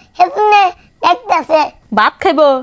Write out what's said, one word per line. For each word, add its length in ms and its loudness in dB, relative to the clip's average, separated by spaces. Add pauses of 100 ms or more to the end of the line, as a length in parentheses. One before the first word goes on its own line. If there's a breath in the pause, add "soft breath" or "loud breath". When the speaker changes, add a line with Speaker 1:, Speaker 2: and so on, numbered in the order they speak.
(180 soft breath)
Speaker 1:
হেজনে 460 0 (400 soft breath)
দেখতাছে। 580 -2 (360)
Speaker 2:
ভাত 240 2
খাইবো? 260 2 (160)